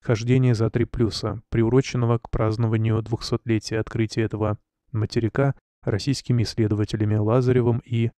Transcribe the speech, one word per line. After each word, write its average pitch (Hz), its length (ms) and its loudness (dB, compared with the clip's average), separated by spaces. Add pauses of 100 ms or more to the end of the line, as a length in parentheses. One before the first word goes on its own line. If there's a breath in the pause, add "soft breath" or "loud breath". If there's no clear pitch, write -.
Хождение 123 560 2
за 113 120 0
три 117 160 0
плюса», 113 640 -4
приуроченного 117 680 2
к - 100 -10
празднованию 110 720 0
двухсотлетия 113 760 -4
открытия 110 440 -2
этого 104 360 -2 (320)
материка 117 640 -2 (300)
российскими 120 580 -2
исследователями 107 720 0
Лазаревым 120 720 2
и 117 360 0